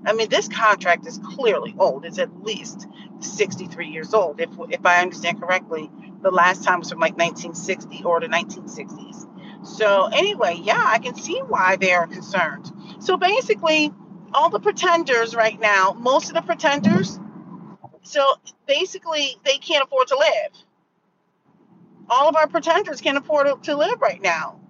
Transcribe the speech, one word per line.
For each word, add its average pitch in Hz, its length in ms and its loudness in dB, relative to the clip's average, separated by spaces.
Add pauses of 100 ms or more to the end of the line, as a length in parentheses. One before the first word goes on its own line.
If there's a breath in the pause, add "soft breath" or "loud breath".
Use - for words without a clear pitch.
I 208 80 2
mean, 220 160 0
this - 180 0
contract 190 580 2
is 196 120 -12
clearly 202 600 -2
old. 170 280 0
It's 170 140 -10
at - 220 -6
least - 460 -10 (320 loud breath)
sixty-three - 720 -6
years 160 240 -8
old, 165 260 2
if, 165 100 -4 (200)
if 170 160 -6
I 175 160 6
understand 170 400 -4
correctly. 170 500 -4 (300 loud breath)
The 190 100 2
last 180 320 4
time 180 160 2
was 170 100 -10
from, 165 100 -10
like, 160 180 0
nineteen 170 360 -2
sixty - 480 -8
or 170 200 0
the 165 80 -8
nineteen 170 400 -4
sixties. - 580 -16 (360 loud breath)
So 202 440 2
anyway, 247 560 0
yeah, 320 200 2
I 226 160 2
can - 160 -6
see 339 240 -8
why 190 360 0
they 185 160 2
are 170 160 2
concerned. 175 640 -6 (280 loud breath)
So 370 180 0
basically, 339 760 0 (400)
all 302 160 4
the 403 120 -2
pretenders 277 720 2
right 220 240 2
now, 202 400 4
most 262 300 2
of - 60 -8
the 330 60 2
pretenders, 285 760 0 (840)
so 285 200 0 (420)
basically 302 800 -2
they 277 140 2
can't 285 260 0
afford 262 240 0
to 269 100 0
live. 277 460 0 (1500)
All 277 200 6
of 311 80 2
our 311 100 4
pretenders 330 540 0
can't 285 160 0
afford 285 300 2
to, 269 160 0
to 302 120 -2
live 320 260 0
right 190 200 0
now. 165 480 -2